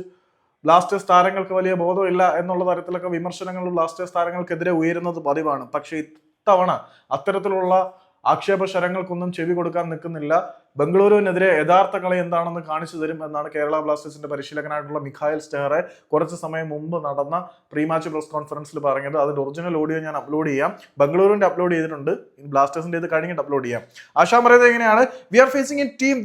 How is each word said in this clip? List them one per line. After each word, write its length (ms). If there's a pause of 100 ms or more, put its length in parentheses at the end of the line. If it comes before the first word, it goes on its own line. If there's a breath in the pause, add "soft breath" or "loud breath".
(640 soft breath)
ബ്ലാസ്റ്റേഴ്സ് 480
താരങ്ങൾക്ക് 460
വലിയ 160
ബോധമില്ല 480 (180)
എന്നുള്ള 300
തരത്തിലൊക്കെ 380
വിമർശനങ്ങൾ 580 (100)
ബ്ലാസ്റ്റേഴ്സ് 420
താരങ്ങൾക്കെതിരെ 640
ഉയരുന്നത് 480
പതിവാണ്. 460
പക്ഷേ 220 (440)
ഇത്തവണ 320 (420 soft breath)
അത്തരത്തിലുള്ള 600 (500 soft breath)
ആക്ഷേപ 380 (100)
ശരങ്ങൾക്കൊന്നും 640
ചെവി 200
കൊടുക്കാൻ 340
നിൽക്കുന്നില്ല. 420 (440 loud breath)
ബംഗളൂരുവിനെതിരെ 720 (100)
യഥാർത്ഥ 440
കളി 220
എന്താണെന്ന് 440
കാണിച്ചു 320
തരും 260
എന്നാണ് 280
കേരള 300
ബ്ലാസ്റ്റേഴ്സിന്റെ 480
പരിശീലകനായിട്ടുള്ള 760
മിഖായൽ 380
സ്റ്റെഹറെ 360 (320 loud breath)
കുറച്ച് 320
സമയം 300
മുമ്പ് 220 (100)
നടന്ന 320 (340 loud breath)
പ്രീ 180
മാച്ച് 240
പ്രസ് 200
കോൺഫറൻസിൽ 520
പറഞ്ഞത്. 380
അതിന്റെ 200
ഒറിജിനൽ 380
ഓഡിയോ 240
ഞാൻ 140
അപ്ലോഡ് 320
ചെയ്യാം. 200 (260 loud breath)
ബംഗളൂരുവിന്റെ 520
അപ്ലോഡ് 260
ചെയ്തിട്ടുണ്ട്, 340
ഇനി 440
ബ്ലാസ്റ്റേഴ്സിന്റെ 480
ഇത് 100
കഴിഞ്ഞിട്ട് 320
അപ്ലോഡ് 200
ചെയ്യാം. 200 (380 loud breath)
ആശാൻ 240
പറയുന്നത് 240
എങ്ങനെയാണ്? 340 (300 loud breath)
"We 100
are 120
facing 300
a 40 (120)
team 220